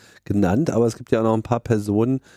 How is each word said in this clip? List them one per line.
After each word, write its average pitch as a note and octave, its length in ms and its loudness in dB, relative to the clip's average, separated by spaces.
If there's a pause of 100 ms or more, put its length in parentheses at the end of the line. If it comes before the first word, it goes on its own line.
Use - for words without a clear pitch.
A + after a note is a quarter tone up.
(240)
genannt, G#2 460 0
aber A#2 160 2
es A2+ 100 -4
gibt - 160 -6
ja A#2 80 2
auch A2+ 40 0
noch A2 100 2
ein A2 100 -2
paar A#2+ 160 -2
Personen, A2 580 0 (180)